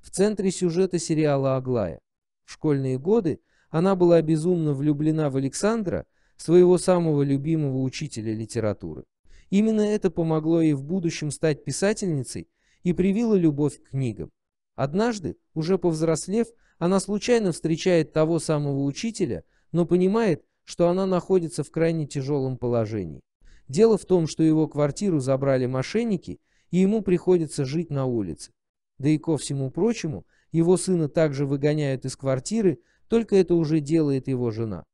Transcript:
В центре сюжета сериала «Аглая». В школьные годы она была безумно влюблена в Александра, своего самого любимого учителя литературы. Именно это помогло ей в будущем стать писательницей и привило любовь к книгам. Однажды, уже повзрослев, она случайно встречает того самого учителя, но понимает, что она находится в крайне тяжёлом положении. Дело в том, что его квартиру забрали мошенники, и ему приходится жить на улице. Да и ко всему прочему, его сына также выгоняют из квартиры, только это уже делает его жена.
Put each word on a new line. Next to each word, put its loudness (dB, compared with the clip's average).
В -20
центре 0
сюжета 0
сериала 0
«Аглая». -2
В -20
школьные -2
годы 0
она 2
была 6
безумно 0
влюблена 0
в -2
Александра, -2
своего 6
самого 2
любимого -2
учителя -6
литературы. -6
Именно 2
это 0
помогло 0
ей 4
в -4
будущем -4
стать -2
писательницей -4
и 2
привило 0
любовь 0
к -20
книгам. -6
Однажды, -4
уже 0
повзрослев, -2
она 0
случайно 0
встречает 0
того 2
самого -2
учителя, -4
но 0
понимает, 2
что 0
она 0
находится 0
в -10
крайне -2
тяжёлом -4
положении. -4
Дело 4
в -8
том, 2
что -2
его 4
квартиру -2
забрали 0
мошенники, -4
и 2
ему 2
приходится 0
жить -4
на -2
улице. -4
Да 0
и 4
ко -2
всему -6
прочему, -2
его 4
сына 0
также 0
выгоняют 0
из -8
квартиры, 0
только 2
это 4
уже 2
делает 0
его -2
жена. -6